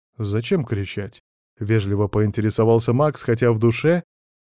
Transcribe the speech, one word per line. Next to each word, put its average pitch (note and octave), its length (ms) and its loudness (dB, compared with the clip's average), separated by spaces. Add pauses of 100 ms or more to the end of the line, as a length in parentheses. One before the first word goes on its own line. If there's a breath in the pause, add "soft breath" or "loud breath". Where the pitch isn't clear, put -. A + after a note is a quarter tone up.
(200)
«Зачем A2+ 440 -2
кричать?» — G2+ 600 -6 (360)
вежливо G2+ 480 0
поинтересовался A2 840 2
Макс, D3 300 0
хотя A#2 280 2
в A2+ 60 0
душе A#2+ 460 0 (400)